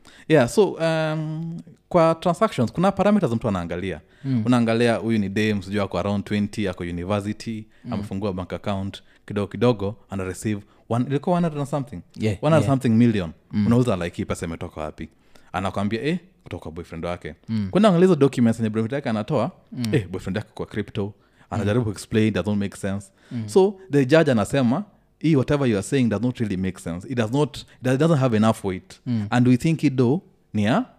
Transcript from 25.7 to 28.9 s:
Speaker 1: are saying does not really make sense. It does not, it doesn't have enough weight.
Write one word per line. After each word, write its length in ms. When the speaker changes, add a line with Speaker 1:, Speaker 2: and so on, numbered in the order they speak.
Speaker 1:
are 100
saying 220
does 120
not 180
really 180
make 220
sense. 300
It 80
does 140
not, 260
it 80
doesn't 200
have 180
enough 280
weight. 400